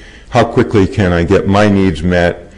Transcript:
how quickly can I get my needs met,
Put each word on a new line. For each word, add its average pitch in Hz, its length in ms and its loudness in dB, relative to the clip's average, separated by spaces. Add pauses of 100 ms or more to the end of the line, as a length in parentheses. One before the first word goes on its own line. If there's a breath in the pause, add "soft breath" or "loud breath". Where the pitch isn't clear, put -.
(300 loud breath)
how 113 160 2
quickly 110 420 0
can 90 260 -2
I 85 120 0
get 95 220 0
my 101 220 2
needs 95 320 0
met, 87 560 -2